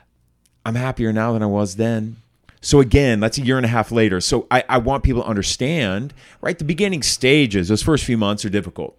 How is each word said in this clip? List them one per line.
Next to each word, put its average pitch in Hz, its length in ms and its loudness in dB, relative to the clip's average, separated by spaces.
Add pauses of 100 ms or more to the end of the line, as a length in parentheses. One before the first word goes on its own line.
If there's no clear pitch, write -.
(640)
I'm 113 120 -4
happier 120 360 -2
now 110 200 0
than 110 100 -2
I 107 40 0
was 101 300 -2
then. 113 400 -2 (440)
So 143 200 4
again, 127 400 4
that's 110 180 -2
a 139 40 -6
year 131 140 0
and 127 80 0
a 113 40 2
half 117 240 -2
later. 107 280 2
So 117 300 -2
I, 127 180 2
I 127 100 2
want 131 260 -2
people 123 180 2
to - 60 -8
understand, 120 840 -2 (280)
right? - 180 -4
The 151 60 -8
beginning 165 400 -2
stages, 127 640 2
those 107 160 0
first 151 200 2
few 120 140 0
months 104 260 -2
are 107 60 -4
difficult, 90 480 -6